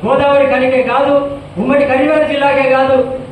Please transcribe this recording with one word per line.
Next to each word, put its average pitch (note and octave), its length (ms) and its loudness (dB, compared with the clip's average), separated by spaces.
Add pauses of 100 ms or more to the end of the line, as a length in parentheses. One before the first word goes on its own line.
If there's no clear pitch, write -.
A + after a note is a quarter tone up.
గోదావరి C#4 400 2
కనికే B3+ 360 0
కాదు, C#4+ 560 0 (200)
ఉమ్మడి C#4 260 0
కరీంనగర్ D4 440 0
జిల్లాకే C#4 420 0
కాదు C4 480 0 (140)